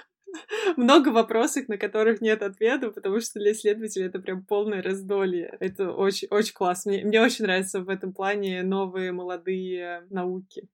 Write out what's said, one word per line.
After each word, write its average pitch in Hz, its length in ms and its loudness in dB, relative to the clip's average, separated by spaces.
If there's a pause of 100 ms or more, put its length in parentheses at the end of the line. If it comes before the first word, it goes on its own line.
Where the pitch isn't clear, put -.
(340)
<laughs> 415 440 -2
много 269 320 8
вопросов, 226 580 2
на 208 100 -4
которых 214 440 2
нет 220 220 2
ответа, 220 480 0
потому 196 280 -2
что 226 200 -6
для 208 120 4
исследователя 214 560 -2
это 185 120 -8
прям 185 260 -8
полное 208 360 0
раздолье. 190 760 -2
Это 190 320 -4
очень, 196 400 0
очень 208 220 2
классно. 180 380 -2
Мне, 196 120 0
мне 214 180 4
очень 226 240 2
нравятся 190 360 0
в 180 80 -8
этом 190 240 -6
плане 190 500 -2
новые 190 480 -2
молодые 180 960 -6
науки, 185 640 -6